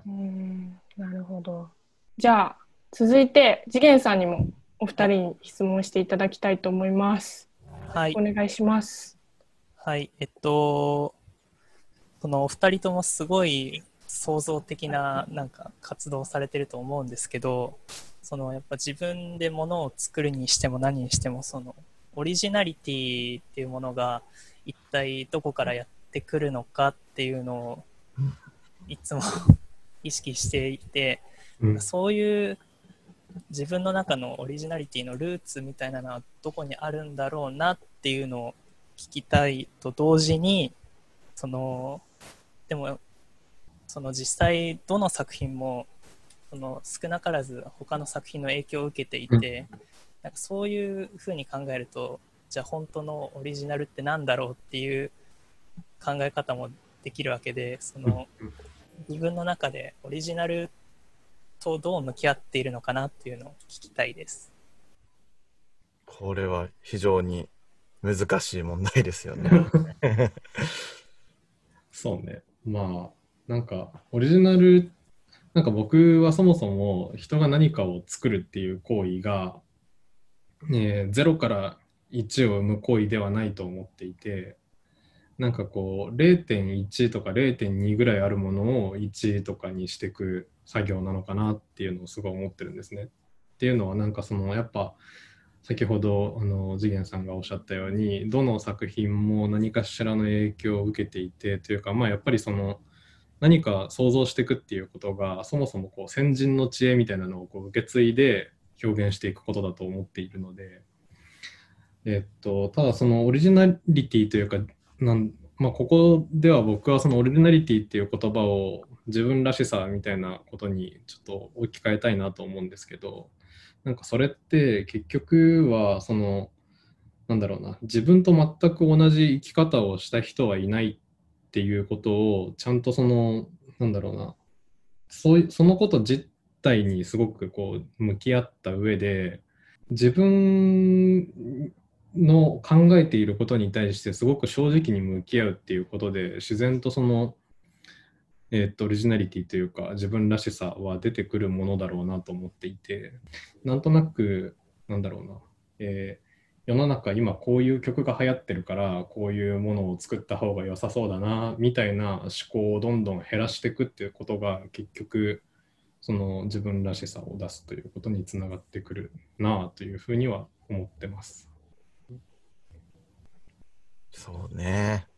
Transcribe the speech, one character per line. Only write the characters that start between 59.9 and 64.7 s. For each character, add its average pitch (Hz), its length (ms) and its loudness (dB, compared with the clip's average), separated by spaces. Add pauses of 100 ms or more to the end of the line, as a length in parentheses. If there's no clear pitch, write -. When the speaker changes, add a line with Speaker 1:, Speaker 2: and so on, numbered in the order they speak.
Speaker 2:
オ 139 80 -16
リ 156 100 -10
ジ 165 140 -8
ナ 170 120 -2
ル 170 240 -4 (920)
と 160 180 -4
ど 170 200 -4
う 143 40 -6
向 127 120 -8
き - 140 0
合 143 40 4
っ - 80 -2
て - 180 -6
い 127 60 -2
る 131 80 -6
の 120 80 -12
か 127 120 -6
な 135 140 -2
っ 139 40 -8
て - 180 -18
い 123 60 -12
う 117 40 -18
の 120 100 -18
を - 60 -20 (140)
聞 - 140 -20
き - 80 -20
た 123 140 -4
い 120 100 -10
で - 140 -18
す。 - 240 -20 (1500)